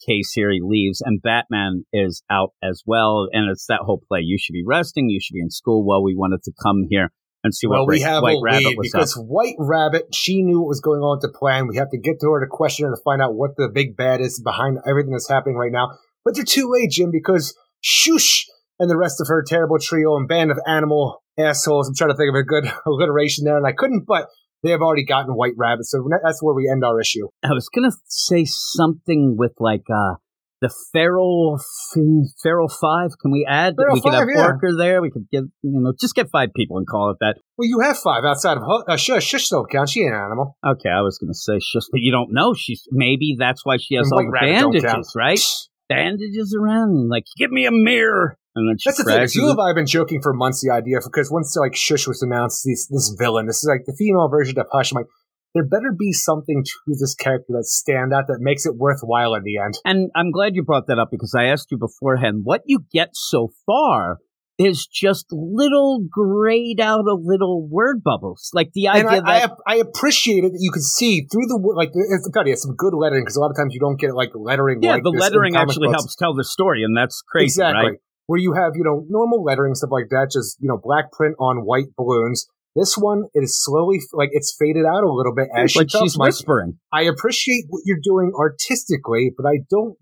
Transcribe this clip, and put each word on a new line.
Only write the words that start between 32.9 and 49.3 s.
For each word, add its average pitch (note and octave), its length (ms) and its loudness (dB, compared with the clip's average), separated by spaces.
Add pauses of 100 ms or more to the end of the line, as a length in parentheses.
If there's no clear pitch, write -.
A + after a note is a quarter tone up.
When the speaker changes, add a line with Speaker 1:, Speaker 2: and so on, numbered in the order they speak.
Speaker 1:
Can C3+ 120 -2
we C#3+ 180 2
add D#3 280 0
that C4 40 2
Speaker 2:
Feral C#4 140 4
Speaker 1:
we - 60 0
could - 100 2
Speaker 2:
Five, - 80 4
Speaker 1:
have B3 160 2
Speaker 2:
yeah. - 160 6
Speaker 1:
Orker E3+ 260 0
there? F3+ 240 2
We E3 80 -2
could G#2+ 220 -10
give, C3+ 140 -2 (180)
you C#3+ 80 -2 (100)
know, B2+ 180 2
just B3 140 -2
get - 160 -2
five C3 260 0
people G2 220 -4
and F#2+ 100 -4
call G#2 220 0
it G2 100 -4
that. G#2+ 180 0 (200)
Speaker 2:
Well, A#3+ 100 0
you A#3 120 0
have C#4 180 2
five B2+ 260 0
outside C#3+ 340 0
of G#2+ 60 -8
Hu-, G3+ 240 0
uh, E3+ 100 2
Shush. G#3+ 280 0
Shush - 240 -2
don't F3+ 220 -2
count. C#3+ 180 0
She A#3 120 -2
ain't C#3 120 0
an G#2 80 -4
animal. A#2 420 -6
Speaker 1:
Okay, C#3 260 -2
I F#2 120 2
was G2 160 -2
gonna E2 160 -8
say - 260 -4
Shush, - 320 -4
but C3 100 -2
you B2 100 2
don't B2 200 0
know. F3 220 2
She's, - 380 -8
maybe C3 480 0
that's B2+ 260 -2
why C3+ 120 0
she - 180 -6
has B2 160 2
Speaker 2:
And - 20 2
Speaker 1:
all - 60 4
Speaker 2:
White - 80 2
Speaker 1:
the - 40 -6
Speaker 2:
Rabbit C3 280 2
don't C#4 140 2
Speaker 1:
bandages, B2+ 180 2
Speaker 2:
count. A2+ 140 -4 (100)
Speaker 1:
right? C#3 240 2 (500)
Bandages G3 680 -4
around, G#3+ 340 2
and, B2+ 180 2
like, A#2 160 -2 (120)
"Give B3+ 140 0
me B3+ 140 0
a A#3+ 60 0
mirror." A3 640 2 (160)
And A2+ 160 0
then A2+ 80 0
she - 120 -4
Speaker 2:
That's C4+ 100 0
the C#4+ 60 0
thing. A2 100 2
Speaker 1:
crashes A#2+ 200 2